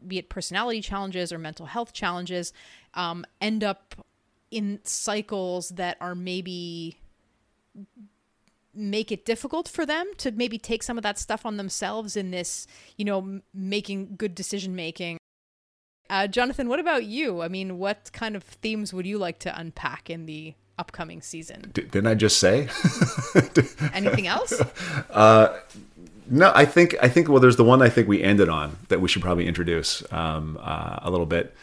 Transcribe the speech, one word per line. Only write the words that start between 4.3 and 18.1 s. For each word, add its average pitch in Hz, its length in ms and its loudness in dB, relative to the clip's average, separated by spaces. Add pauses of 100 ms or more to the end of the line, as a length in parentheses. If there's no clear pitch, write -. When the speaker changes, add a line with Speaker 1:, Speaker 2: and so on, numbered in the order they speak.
Speaker 1:
in 208 320 -6
cycles 190 880 -6
that 175 300 -6
are 180 140 -10
maybe 180 840 -10 (1800)
make 214 380 -4
it - 120 -8
difficult 277 440 -6
for 320 180 -6
them 339 320 -4
to 262 140 -6
maybe 226 260 -4
take 226 240 -8
some 233 160 -8
of 214 40 -8
that 208 160 -6
stuff - 280 -8
on 214 100 -6
themselves 202 600 -8
in 190 160 -6
this, - 340 -8 (300)
you 208 80 -6
know, 202 140 -2
m-, 190 240 -10 (120)
making 196 600 -6
good 202 180 -6
decision 190 400 -8
making. 170 440 -8 (920)
Uh, 196 160 0
Jonathan, 247 420 -2
what 285 120 -2
about 302 240 0
you? 214 380 -6
I 170 60 -4
mean, 185 300 -8
what 196 340 -6